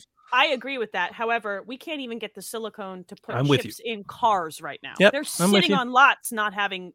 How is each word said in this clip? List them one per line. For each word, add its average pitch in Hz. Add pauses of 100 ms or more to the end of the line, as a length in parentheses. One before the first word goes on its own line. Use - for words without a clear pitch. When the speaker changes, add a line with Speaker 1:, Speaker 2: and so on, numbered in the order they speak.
(340)
Speaker 1:
I 269
agree 269
with 214
that. 185
However, 220
we 254
can't 302
even 233
get 214
the 196
silicone 196
to -
put -
Speaker 2:
I'm 131
with 139
Speaker 1:
chips -
Speaker 2:
you. 233
Speaker 1:
in 208
cars 180
right 143
now. 131
Speaker 2:
Yep, 196
Speaker 1:
They're 285 (180)
Speaker 2:
I'm 202
with 294
Speaker 1:
sitting 320
Speaker 2:
you. 294
Speaker 1:
on 247
lots 247
not 208
having, 190